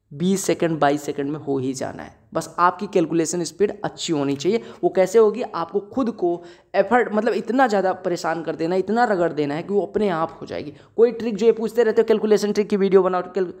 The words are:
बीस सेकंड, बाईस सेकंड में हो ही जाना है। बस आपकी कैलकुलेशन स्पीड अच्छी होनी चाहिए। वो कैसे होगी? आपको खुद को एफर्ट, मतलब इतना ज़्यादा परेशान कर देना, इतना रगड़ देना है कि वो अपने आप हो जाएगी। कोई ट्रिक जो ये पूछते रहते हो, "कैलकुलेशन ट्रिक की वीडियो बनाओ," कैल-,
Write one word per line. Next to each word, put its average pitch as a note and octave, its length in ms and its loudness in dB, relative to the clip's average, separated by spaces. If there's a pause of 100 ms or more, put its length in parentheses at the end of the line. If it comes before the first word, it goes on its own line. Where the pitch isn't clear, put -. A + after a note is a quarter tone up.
(120)
बीस F#3 320 0
सेकंड, E3 340 0
बाईस D3 240 2
सेकंड C#3+ 280 -6
में D#3 80 -6
हो C#3+ 200 -4
ही C3 160 -4
जाना G#2 280 -10
है। - 120 -14 (200)
बस - 260 -6
आपकी F3+ 280 0
कैलकुलेशन E3 560 0
स्पीड G3 280 -2 (120)
अच्छी - 280 -6
होनी C#3+ 240 0
चाहिए। G3 260 -2 (200)
वो F3 80 2
कैसे F#3 280 2
होगी? A3 260 4
आपको E3+ 440 -6
खुद B3+ 240 -4
को F3 300 -2 (320)
एफर्ट, G3+ 380 2
मतलब G#3+ 220 0
इतना B3 320 0
ज़्यादा G3 260 2 (100)
परेशान E3+ 400 -4
कर D#3+ 140 -6
देना, E3 200 -2
इतना G3+ 300 0
रगड़ F3 260 0
देना C#3+ 220 -2
है E3 80 -4
कि F3+ 120 -6
वो G3+ 80 2
अपने G3+ 300 -2
आप D#3+ 280 -4
हो D3 60 -12
जाएगी। C#3+ 280 -8 (220)
कोई A#3 160 6
ट्रिक A3+ 240 -4
जो G3+ 100 0
ये A3+ 80 8
पूछते A3+ 280 0
रहते A3 200 4
हो, A3 40 -8
"कैलकुलेशन G#3 460 2
ट्रिक G3+ 160 0
की G#3+ 100 2
वीडियो F#3+ 240 6
बनाओ," F3+ 300 -2
कैल-, F#3 280 -2